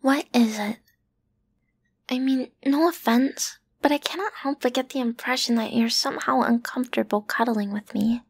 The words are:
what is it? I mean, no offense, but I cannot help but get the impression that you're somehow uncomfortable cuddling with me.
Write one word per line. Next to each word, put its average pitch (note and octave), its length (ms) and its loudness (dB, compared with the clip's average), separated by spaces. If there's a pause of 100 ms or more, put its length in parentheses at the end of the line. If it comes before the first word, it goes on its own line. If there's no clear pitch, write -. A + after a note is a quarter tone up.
what C#4 320 2
is A3 260 2
it? G#3 180 -4 (1300)
I B3+ 100 -2
mean, C4 320 0 (140)
no D4 240 4
offense, - 720 0 (220)
but C#4+ 100 4
I D4 60 2
cannot F#4+ 440 -4
help C#4 200 -4
but B3 120 0
get B3+ 160 -4
the C#4 100 -6
impression B3 560 -2
that A3+ 180 -2
you're A3+ 160 2
somehow - 520 0
uncomfortable A#3 800 0
cuddling G#3+ 500 -2
with G#3 220 -8
me. A3+ 360 0